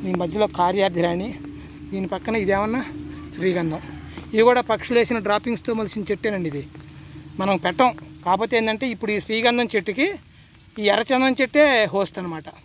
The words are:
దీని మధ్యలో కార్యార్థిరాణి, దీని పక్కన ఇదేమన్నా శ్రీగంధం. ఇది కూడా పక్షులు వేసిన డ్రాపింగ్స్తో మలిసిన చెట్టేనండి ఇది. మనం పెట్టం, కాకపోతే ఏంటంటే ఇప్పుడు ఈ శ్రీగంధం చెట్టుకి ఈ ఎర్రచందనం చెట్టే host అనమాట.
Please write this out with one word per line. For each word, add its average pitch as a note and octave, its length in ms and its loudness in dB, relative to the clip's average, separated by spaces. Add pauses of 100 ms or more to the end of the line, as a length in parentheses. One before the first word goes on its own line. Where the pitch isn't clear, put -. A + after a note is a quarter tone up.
దీని F#3 200 -2
మధ్యలో G3 240 2 (120)
కార్యార్థిరాణి, F3+ 680 2 (640)
దీని F#3+ 220 -4
పక్కన G#3 300 -4
ఇదేమన్నా G#3 380 0 (540)
శ్రీగంధం. E3+ 460 0 (520)
ఇది A3 160 6
కూడా B3 120 4 (100)
పక్షులు A#3 280 0
వేసిన A#3 280 2
డ్రాపింగ్స్తో G#3+ 520 -2
మలిసిన G#3 300 -6
చెట్టేనండి G3 420 -2
ఇది. C#3+ 120 -8 (760)
మనం F#3+ 160 2 (100)
పెట్టం, F#3 240 4 (360)
కాకపోతే F#3+ 340 2
ఏంటంటే A3 340 0
ఇప్పుడు G#3 220 -4
ఈ - 100 0
శ్రీగంధం A#3 480 2
చెట్టుకి G#3+ 340 0 (760)
ఈ - 20 -4 (100)
ఎర్రచందనం B3+ 460 2
చెట్టే C#4+ 240 4 (300)
host G3 280 -2
అనమాట. E3 280 -8 (160)